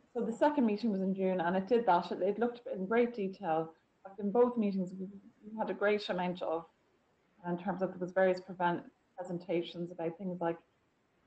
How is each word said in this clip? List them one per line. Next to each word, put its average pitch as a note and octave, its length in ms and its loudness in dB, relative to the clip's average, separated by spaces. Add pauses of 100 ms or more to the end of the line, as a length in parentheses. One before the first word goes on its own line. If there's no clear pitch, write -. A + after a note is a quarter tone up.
(120)
so A#3+ 100 -2
the G#3 100 0
second D4 340 4
meeting G#3+ 240 2
was F#3+ 100 0
in F#3+ 140 0
June, F#3+ 260 2
and F3 160 2
it F#3+ 120 0
did A#3 180 4
that. F3+ 240 4
It, F3+ 120 -4
it G3+ 160 2
looked A#3+ 220 0 (120)
in F#3+ 140 -4
great A#3 280 2
detail. F#3 580 -2 (320)
Like F#3+ 140 -16
in G3+ 140 -2
both A#3+ 240 4
meetings, G3 420 0
we, F#3+ 80 -8 (380)
we G#3+ 140 -14
had - 120 -2
a - 40 -4
great G#3 340 0
amount F3+ 340 -2
of, E3 220 -2 (800)
in F3 120 -2
terms F#3 240 -4
of F#3 80 0
there F3+ 100 -12
was F3+ 120 -4
various F#3 280 4
prevent-, F3 420 -2 (340)
presentations F3 760 -4
about E3 260 -6
things F3+ 220 -6
like E3+ 160 0 (680)